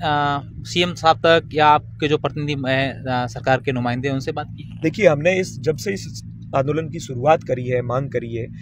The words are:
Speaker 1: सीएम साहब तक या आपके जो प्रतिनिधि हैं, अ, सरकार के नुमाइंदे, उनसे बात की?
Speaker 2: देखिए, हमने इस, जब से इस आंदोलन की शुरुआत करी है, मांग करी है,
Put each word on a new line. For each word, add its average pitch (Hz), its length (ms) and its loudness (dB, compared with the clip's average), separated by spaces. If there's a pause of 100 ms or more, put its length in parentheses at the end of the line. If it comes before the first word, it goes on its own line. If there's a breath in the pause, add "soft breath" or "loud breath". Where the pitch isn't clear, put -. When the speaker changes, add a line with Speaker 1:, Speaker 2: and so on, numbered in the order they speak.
(580)
Speaker 1:
सीएम 175 360 -2
साहब 160 240 4
तक 165 340 4
या 151 140 6
आपके 151 420 4
जो 147 100 2
प्रतिनिधि 147 340 -4
हैं, 135 420 0
अ, 123 320 -2
सरकार 127 340 0
के 139 120 -2
नुमाइंदे, 123 360 -2
उनसे 135 240 -2
बात 147 180 -6
की? - 320 -14
Speaker 2:
देखिए, 175 260 4
हमने 165 320 4
इस, 185 200 -6
जब 160 160 0
से 202 160 -4
इस - 320 -8 (320)
आंदोलन 147 320 0
की 156 120 -8
शुरुआत 139 440 2
करी 123 220 -2
है, 123 160 0
मांग 127 280 -2
करी 117 240 -6
है, 113 120 -6 (160 loud breath)